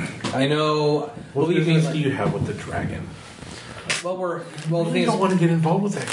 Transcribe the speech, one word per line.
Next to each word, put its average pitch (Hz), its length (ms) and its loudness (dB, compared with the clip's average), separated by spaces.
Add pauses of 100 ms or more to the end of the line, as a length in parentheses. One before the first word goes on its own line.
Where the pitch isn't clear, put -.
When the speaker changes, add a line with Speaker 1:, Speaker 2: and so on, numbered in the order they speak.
(340)
Speaker 1:
I 131 140 2
know. 151 640 2 (220)
Speaker 2:
What 143 140 2
Speaker 1:
Believe 170 200 4
me, 165 80 4
Speaker 2:
business 160 100 4
Speaker 1:
like 160 80 -2
Speaker 2:
do 156 60 0
you 143 120 2
have 101 220 0
with 98 140 -2
the 85 60 -4
dragon? - 540 -6 (960)
Speaker 1:
Well, 185 140 -4
we're, 175 240 -2 (280)
well, 165 140 2
the 220 60 -2
Speaker 2:
You 240 40 0
Speaker 1:
thing - 120 2
Speaker 2:
don't - 100 4
Speaker 1:
is 196 60 0
Speaker 2:
wanna 185 140 4
get 165 140 6
involved 165 340 4
with 202 120 0
that 131 180 -6